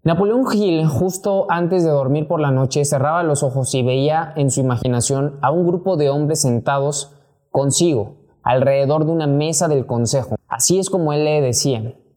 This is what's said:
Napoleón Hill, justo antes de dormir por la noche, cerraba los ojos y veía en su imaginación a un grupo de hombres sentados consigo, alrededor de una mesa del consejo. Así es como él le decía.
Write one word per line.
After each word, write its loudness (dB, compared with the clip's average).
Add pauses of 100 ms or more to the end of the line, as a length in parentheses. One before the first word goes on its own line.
Napoleón 2
Hill, 2
justo 0
antes 0
de 2
dormir 0
por -2
la 0
noche, 0
cerraba 0
los 0
ojos -2
y 0
veía 0
en 0
su -2
imaginación -2
a 2
un 0
grupo 0
de 2
hombres 0
sentados -2 (340)
consigo, 0 (260)
alrededor 2
de -2
una 0
mesa 0
del 0
consejo. -2 (100)
Así 0
es -2
como 0
él 0
le 2
decía. -2 (200)